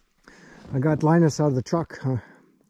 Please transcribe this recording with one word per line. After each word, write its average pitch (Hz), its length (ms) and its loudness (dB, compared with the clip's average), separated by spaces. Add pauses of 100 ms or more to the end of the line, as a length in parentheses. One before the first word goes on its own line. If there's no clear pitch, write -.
(720)
I 135 60 -2
got 151 240 0
Linus 160 380 4
out 151 60 2
of 135 80 0
the 127 60 -2
truck, - 440 -6
uh, 131 100 -2 (540)